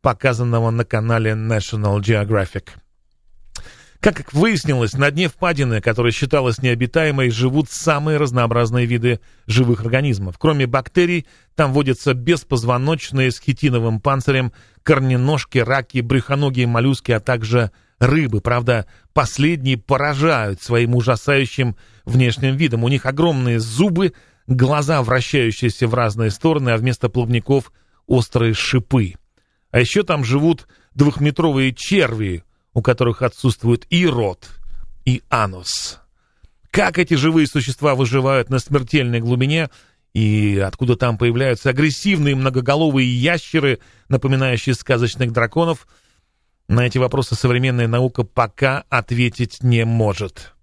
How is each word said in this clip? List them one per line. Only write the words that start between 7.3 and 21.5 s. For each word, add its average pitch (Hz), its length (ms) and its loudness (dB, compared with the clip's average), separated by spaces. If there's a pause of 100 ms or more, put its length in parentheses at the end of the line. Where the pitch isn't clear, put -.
живут 127 380 0
самые 151 480 0
разнообразные 120 680 0
виды 117 320 0 (300)
живых 117 320 2
организмов. 113 580 -2
Кроме 147 300 2
бактерий, 170 580 0 (300)
там 143 160 2
водятся 131 420 0
беспозвоночные 127 1200 0
с - 80 -8
хитиновым 117 600 0
панцирем, 135 520 0 (320)
корненожки, 135 760 0
раки, 127 400 -2
брюхоногие 127 680 0
моллюски, 120 420 0
а 113 80 2
также 117 540 -2 (260)
рыбы. 127 420 2
Правда, 120 460 -2 (280)
последние 135 640 0
поражают 139 840 -2
своим 120 320 0
ужасающим 123 800 0 (300)